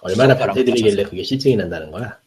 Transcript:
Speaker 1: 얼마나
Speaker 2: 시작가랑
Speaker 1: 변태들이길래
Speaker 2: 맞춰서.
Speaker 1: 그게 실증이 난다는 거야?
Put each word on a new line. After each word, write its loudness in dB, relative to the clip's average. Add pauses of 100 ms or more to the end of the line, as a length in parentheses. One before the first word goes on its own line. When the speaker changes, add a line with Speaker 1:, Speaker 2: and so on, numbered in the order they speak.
Speaker 1:
얼마나 4
Speaker 2:
시작가랑 -2
Speaker 1:
변태들이길래 2 (120)
Speaker 2:
맞춰서. -6
Speaker 1:
그게 -10
실증이 0
난다는 -6
거야? -12